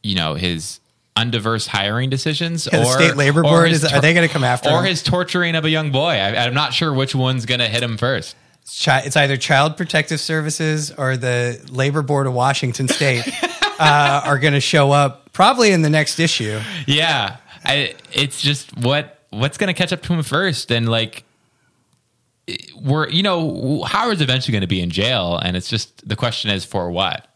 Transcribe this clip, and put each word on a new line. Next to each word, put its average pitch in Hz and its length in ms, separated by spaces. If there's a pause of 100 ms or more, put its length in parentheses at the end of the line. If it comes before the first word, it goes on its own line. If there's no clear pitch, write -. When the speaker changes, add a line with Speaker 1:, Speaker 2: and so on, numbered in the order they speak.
Speaker 1:
you 104 120
know, 78 200
his 85 440 (380)
undiverse 113 500
hiring 107 420
decisions, 156 640
Speaker 2:
Yeah, 165 100
the 147 40
Speaker 1:
or 123 80
Speaker 2:
state 135 240
labor 143 220
Speaker 1:
or 170 40
Speaker 2:
board 165 260
Speaker 1:
his 156 140
Speaker 2:
is, 156 60
are 131 40
Speaker 1:
tor-, 139 80
Speaker 2:
they 156 120
gonna 170 160
come 143 140
after 123 260
Speaker 1:
or 160 100
Speaker 2:
him? 180 60
Speaker 1:
his 180 160
torturing 175 540
of 156 100
a 160 40
young 156 220
boy? 143 200
I, 110 340
I'm 120 80
not 135 200
sure 160 200
which 135 220
one's 127 320
gonna 123 200
hit 113 140
him 117 160
first. 123 380 (260)
Speaker 2:
It's - 240
chi-, 131 160
it's 143 160
either 139 180
Child 147 420
Protective 160 420
Services 156 720
or 131 260
the 120 420 (100)
Labor 135 340
Board 139 240
of 127 60
Washington 127 540
State, 127 360 (300)
Speaker 1:
<laughs> 415 260
Speaker 2:
uh, 147 460
are 143 140
gonna 139 220
show 139 300
up 143 420
probably 226 380
in 175 100
the 156 80
next 151 300
issue. 107 400 (280)
Speaker 1:
Yeah, 139 500 (280)
I, 139 300 (180)
it's 139 280
just 143 360
what, 135 420 (120)
what's 123 260
gonna 190 160
catch 180 180
up 180 120
to - 100
him 165 100
first, 156 480
and, 117 160
like, 113 360 (1600)
we're, 147 280
you 165 140
know, 165 600
Howard's 208 380
eventually 127 320
gonna 101 140
be 92 140
in 87 80
jail, 92 480
and 90 200
it's 90 120
just, - 380
the 107 80
question 113 340
is 98 140
for 90 260
what. 87 360 (100)